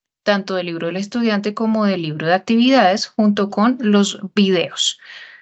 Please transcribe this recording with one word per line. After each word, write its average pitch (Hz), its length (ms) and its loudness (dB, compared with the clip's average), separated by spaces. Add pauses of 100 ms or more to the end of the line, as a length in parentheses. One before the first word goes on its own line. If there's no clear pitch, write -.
(220)
tanto 196 320 -2
del 180 120 -4
libro 165 200 -8
del 170 100 -6
estudiante 208 560 -2
como 220 320 -2
del 185 180 0
libro 156 240 -6
de 170 80 4
actividades, 226 720 2
junto 208 440 0
con 233 300 0
los 208 400 2 (140)
videos. 185 640 0 (440)